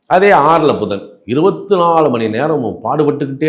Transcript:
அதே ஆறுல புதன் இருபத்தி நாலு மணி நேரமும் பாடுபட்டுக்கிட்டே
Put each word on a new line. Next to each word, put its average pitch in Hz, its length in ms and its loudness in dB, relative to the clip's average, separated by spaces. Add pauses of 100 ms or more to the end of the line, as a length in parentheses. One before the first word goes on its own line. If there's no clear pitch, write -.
அதே 185 260 2
ஆறுல 151 460 2
புதன் 98 320 -6 (160)
இருபத்தி 160 500 -2
நாலு 165 340 2
மணி 117 200 -2
நேரமும் 127 540 -4
பாடுபட்டுக்கிட்டே 139 640 -2